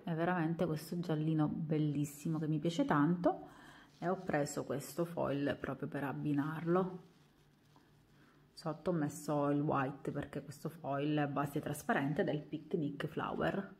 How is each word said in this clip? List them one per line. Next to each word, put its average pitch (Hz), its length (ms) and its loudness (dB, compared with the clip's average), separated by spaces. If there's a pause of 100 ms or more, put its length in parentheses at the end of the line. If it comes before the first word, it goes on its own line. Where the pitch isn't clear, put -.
è 170 100 -2
veramente 170 540 2
questo 160 320 -2
giallino 156 480 2
bellissimo 151 880 0
che 156 100 -2
mi 151 120 2
piace 165 260 2
tanto 175 640 4 (500)
e 170 100 -2
ho 185 140 0
preso 147 420 0
questo 143 420 -2
foil 139 540 0
proprio - 280 -6
per 147 160 -4
abbinarlo. 156 1000 0 (1500)
Sotto - 360 -4
ho 180 40 4
messo 147 560 2
il 143 120 4
white 135 500 0
perché 143 300 -6
questo 147 280 -8
foil 143 480 0
è 151 40 4
a 143 60 2
base 143 320 0
trasparente 147 640 0
del 147 180 0
Picnic 151 680 -4
Flower. - 720 -2